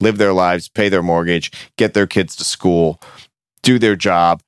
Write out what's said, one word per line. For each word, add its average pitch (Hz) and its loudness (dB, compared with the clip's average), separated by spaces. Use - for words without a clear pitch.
live 104 0
their 101 2
lives, 87 0
pay 104 -2
their 92 0
mortgage, 85 -2
get 110 -2
their 101 2
kids 90 -4
to - -10
school, 85 -2
do 123 2
their 107 2
job. 85 0